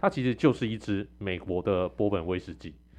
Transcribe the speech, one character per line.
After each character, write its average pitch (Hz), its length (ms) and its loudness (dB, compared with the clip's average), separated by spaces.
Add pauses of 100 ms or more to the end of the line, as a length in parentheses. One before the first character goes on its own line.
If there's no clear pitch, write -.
它 196 80 2
其 135 140 0
实 123 100 4
就 131 200 6
是 123 120 -4
一 110 140 -4
支 101 260 -2 (140)
美 92 220 -4
国 90 200 -4
的 92 280 2
波 104 200 0
本 92 160 0
威 92 140 -2
士 92 160 -10
忌， - 180 -14 (260)